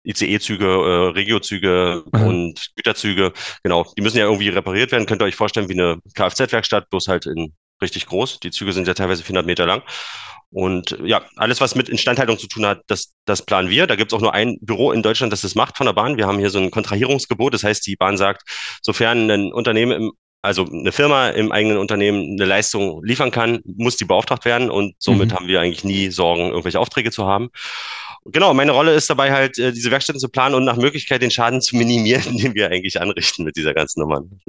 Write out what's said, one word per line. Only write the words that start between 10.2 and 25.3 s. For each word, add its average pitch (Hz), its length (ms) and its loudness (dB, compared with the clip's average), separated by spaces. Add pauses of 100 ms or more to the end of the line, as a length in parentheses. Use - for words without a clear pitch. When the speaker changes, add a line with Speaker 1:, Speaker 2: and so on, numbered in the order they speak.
Speaker 1:
Und 92 480 -2
ja, 104 200 2 (120)
alles, 117 260 0
was 127 120 0
mit - 160 -2
Instandhaltung 117 480 0
zu - 80 -12
tun 110 180 -6
hat, 101 220 0
das, - 300 -6 (100)
das 101 160 0
planen 92 300 0
wir. 156 160 2
Da 113 80 2
gibt's 107 180 0
auch 107 80 0
nur 110 140 2
ein 110 260 0
Büro 110 300 0
in 113 100 0
Deutschland, 107 320 0
das 101 80 -4
das 98 140 -4
macht 117 220 0
von 131 100 0
der 104 60 2
Bahn. 113 220 0
Wir 110 120 0
haben 101 100 0
hier 101 140 0
so 98 80 0
ein 92 100 2
Kontrahierungsgebot. 113 840 0
Das 98 80 -2
heißt, 104 240 0
die 98 80 -4
Bahn 95 220 0
sagt, 98 260 0 (400)
sofern 113 480 2
ein 101 200 0
Unternehmen 117 420 2
im, 107 180 -4 (320)
also 95 220 0
eine 85 260 -4
Firma 143 380 4
im 110 220 0
eigenen 107 260 2
Unternehmen 101 560 0
eine 98 120 0
Leistung 95 580 0
liefern 123 280 0
kann, 117 340 0
muss 113 320 -2
die 104 80 -4
beauftragt 113 400 0
werden. 120 240 2
Und 101 300 -2
somit 113 320 4